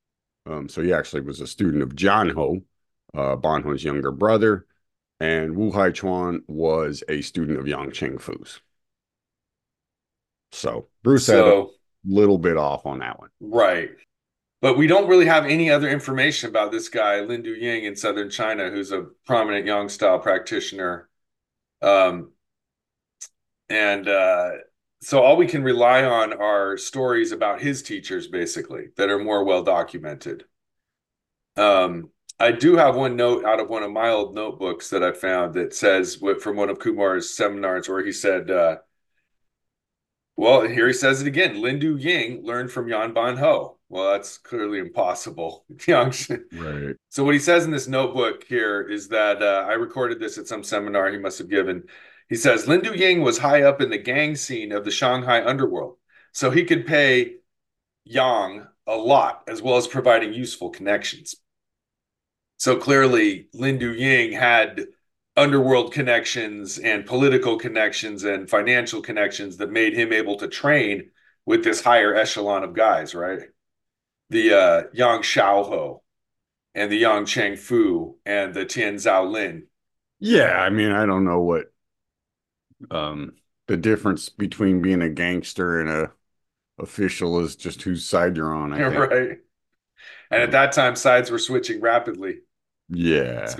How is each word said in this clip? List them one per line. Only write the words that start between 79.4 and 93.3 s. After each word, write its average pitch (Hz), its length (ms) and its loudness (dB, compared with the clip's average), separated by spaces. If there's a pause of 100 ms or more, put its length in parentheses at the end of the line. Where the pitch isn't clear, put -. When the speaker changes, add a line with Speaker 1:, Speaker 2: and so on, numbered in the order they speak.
Speaker 1:
Yeah, 151 420 4
I 95 100 2
mean, 107 200 2
I 104 160 2
don't 95 180 2
know 87 180 2
what, 85 300 -2 (1160)
um, 76 440 -6 (340)
the 98 80 0
difference 101 540 0
between 95 520 0
being 92 200 2
a 82 60 0
gangster 87 720 -4
and 80 80 -2
a 78 240 -4 (680)
official 90 580 -4
is 85 160 -4
just - 280 -14
whose 90 220 -6
side 90 320 0
you're 78 160 -4
on, 76 200 -6
I 76 60 -8
Speaker 2:
<laughs> 147 120 -2
Speaker 1:
think. 139 200 0
Speaker 2:
Right. 123 280 -2 (920)
And 117 100 2
at 123 80 0
that 135 220 4
time, 123 240 2
sides 123 340 4
were 117 80 -2
switching 113 420 -4
rapidly. 107 600 -2 (500)
Speaker 1:
Yeah. 65 680 -2